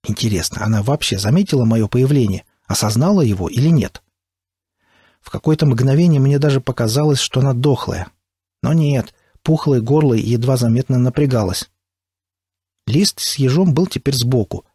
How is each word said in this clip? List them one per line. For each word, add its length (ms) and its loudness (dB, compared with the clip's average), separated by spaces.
Интересно, 560 -4
она 180 0
вообще 380 -2
заметила 460 0
моё 220 2
появление, 580 0
осознала 560 0
его 280 0
или 200 0
нет? 320 0
В 80 -20
какое-то 360 -2
мгновение 560 2
мне 180 2
даже 220 0
показалось, 580 0
что 220 -2
она 120 0
дохлая. 540 -2
Но 80 0
нет, 420 0
пухлое 380 0
горло 320 2
едва 420 0
заметно 420 0
напрягалось. 720 0
Лист 340 0
с 160 -6
ежом 380 0
был 140 0
теперь 280 -6
сбоку. 600 -2